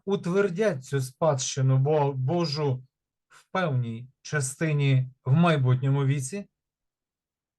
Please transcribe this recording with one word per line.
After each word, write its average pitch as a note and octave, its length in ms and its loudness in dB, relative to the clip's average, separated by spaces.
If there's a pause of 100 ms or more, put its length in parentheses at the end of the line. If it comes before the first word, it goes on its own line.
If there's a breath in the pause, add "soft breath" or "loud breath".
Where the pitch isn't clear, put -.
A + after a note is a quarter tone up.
утвердять G3 800 -2
цю C#3 160 -4
спадщину C3+ 800 0
Бо-, C#3+ 340 2
Божу C#3+ 760 -2 (420)
в - 160 -20
певній B2+ 640 -4 (120)
частині C#3+ 920 0 (140)
в B2+ 80 0
майбутньому C#3 720 4
віці C#3+ 440 -2 (1120)